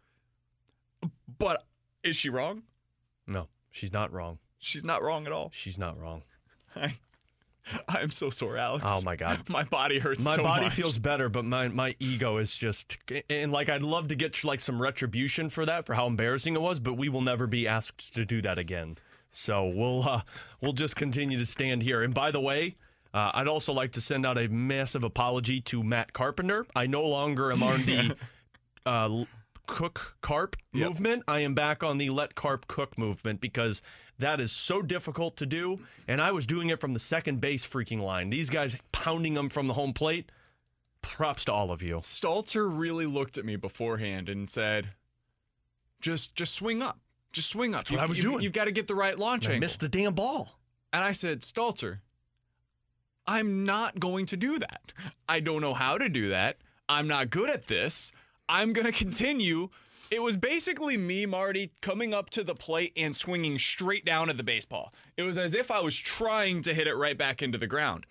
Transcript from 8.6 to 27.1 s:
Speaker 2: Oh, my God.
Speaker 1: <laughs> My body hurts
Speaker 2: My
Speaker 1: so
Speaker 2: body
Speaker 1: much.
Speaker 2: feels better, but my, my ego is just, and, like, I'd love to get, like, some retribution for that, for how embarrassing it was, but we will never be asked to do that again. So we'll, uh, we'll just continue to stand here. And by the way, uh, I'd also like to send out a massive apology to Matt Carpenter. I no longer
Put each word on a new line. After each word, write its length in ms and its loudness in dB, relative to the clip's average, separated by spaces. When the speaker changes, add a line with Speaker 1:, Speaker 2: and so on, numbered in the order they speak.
Speaker 2:
Oh, 160 4
my 140 -2
God. 280 -2
Speaker 1:
<laughs> 40 -18
My 160 0
body 340 2
hurts 260 0
Speaker 2:
My 120 4
Speaker 1:
so 60 4
Speaker 2:
body 240 4
Speaker 1:
much. 80 0
Speaker 2:
feels 240 0
better, 320 2
but 140 0
my, 240 0
my 300 0
ego 400 0
is 200 0
just, 400 -2
and, 220 0
like, 180 2
I'd 120 2
love 260 0
to 60 -2
get, 300 -2
like, 160 0
some 200 -2
retribution 680 0
for 180 -2
that, 200 0
for 80 -2
how 120 4
embarrassing 480 2
it 60 4
was, 200 2
but 140 0
we 140 0
will 140 0
never 240 2
be 200 2
asked 500 -2
to 80 2
do 180 0
that 160 0
again. 380 -6
So 340 0
we'll, 400 2
uh, 140 2
we'll 140 0
just 220 0
continue 420 0
to 80 0
stand 360 0
here. 200 4
And 120 2
by 160 2
the 100 0
way, 360 0
uh, 200 4
I'd 140 2
also 240 0
like 200 0
to 80 -4
send 260 0
out 120 2
a 100 2
massive 560 0
apology 580 0
to 200 -2
Matt 300 0
Carpenter. 540 0
I 100 2
no 180 2
longer 460 2